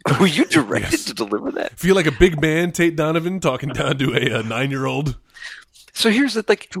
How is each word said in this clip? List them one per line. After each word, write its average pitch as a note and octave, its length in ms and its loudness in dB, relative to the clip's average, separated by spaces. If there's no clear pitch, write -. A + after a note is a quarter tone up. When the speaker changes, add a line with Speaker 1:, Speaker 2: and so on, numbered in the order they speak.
Speaker 1:
<laughs> C3+ 120 2
Were F#3+ 80 6
you F3+ 180 2
directed - 460 0
Speaker 2:
Yes. - 140 -4
Speaker 1:
to - 80 -8
deliver G3+ 380 -4
that?" - 280 -8
Speaker 2:
Feel F#3 160 4
like E3 120 2
a D3+ 40 0
big E3 300 4
man, E3 300 0
Tate E3+ 240 0
Donovan, E3 440 -2
talking C#3 300 -2
down C3+ 300 -2
to C3 140 0
a, A#2 260 0
a A2 40 -4
nine-year-old? C3 760 -4
Speaker 1:
So A3 160 2
here's A#3 260 2
the, A3 120 -4
like, - 340 0